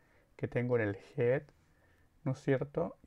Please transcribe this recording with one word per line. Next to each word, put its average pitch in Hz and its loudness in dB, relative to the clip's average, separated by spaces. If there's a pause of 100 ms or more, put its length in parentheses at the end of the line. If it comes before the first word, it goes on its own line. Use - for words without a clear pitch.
(360)
que - -6
tengo 123 0
en 107 2
el 101 -4 (180)
head, 123 2 (800)
¿no 139 -2
es 135 -6
cierto? 139 -2